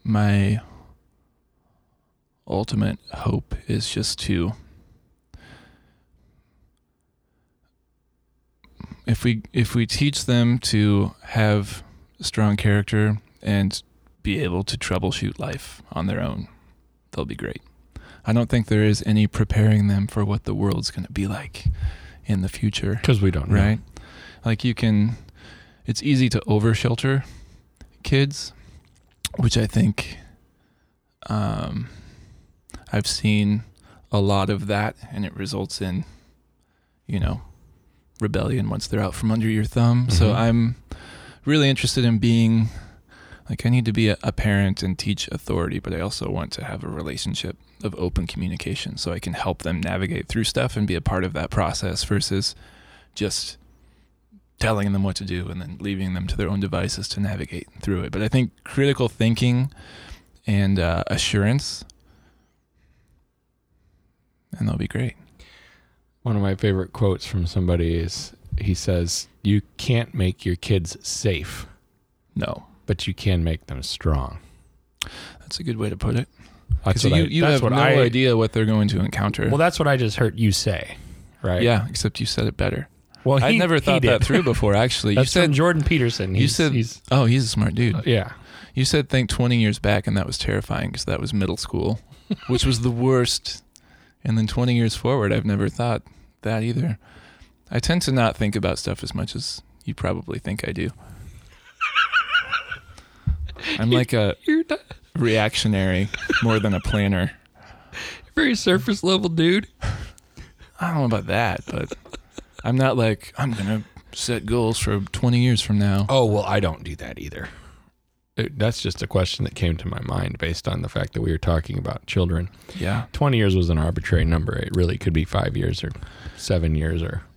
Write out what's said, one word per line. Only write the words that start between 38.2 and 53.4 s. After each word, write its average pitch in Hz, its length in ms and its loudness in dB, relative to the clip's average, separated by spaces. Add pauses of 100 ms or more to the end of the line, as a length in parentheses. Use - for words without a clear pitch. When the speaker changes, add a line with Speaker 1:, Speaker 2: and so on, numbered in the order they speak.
Speaker 1:
once 104 180 -4
they're - 120 -2
out 98 160 -2
from 110 160 0
under 110 160 2
your 107 160 2
thumb. 120 460 2
So 92 180 6
Speaker 2:
Mm-hmm. 104 140 4
Speaker 1:
I'm 117 340 4 (720)
really 143 240 4
interested 131 340 2
in 117 140 4
being, 113 520 4 (800)
like, - 160 -4
I 117 40 2
need 123 160 4
to 113 80 0
be 110 160 4
a, 101 140 2
a 113 80 -2
parent 101 520 2
and 92 140 0
teach - 340 -4
authority, - 480 -4
but - 140 -6
I 82 80 -4
also 101 280 -6
want 92 240 -6
to - 120 -8
have 104 180 -10
a 82 60 -8
relationship 78 680 -8 (260)
of 104 120 -6
open 85 320 -2
communication - 680 -6
so - 140 -6
I 87 80 -6
can 87 140 -6
help - 300 -4
them 82 180 -2
navigate 92 460 -4
through 113 180 -2
stuff - 300 -2
and 104 120 0
be 92 80 -2
a 82 60 -4
part 92 220 0
of 90 100 -4
that 76 180 -4
process 90 520 -2
versus - 500 -2 (600)
just - 420 -6 (1040)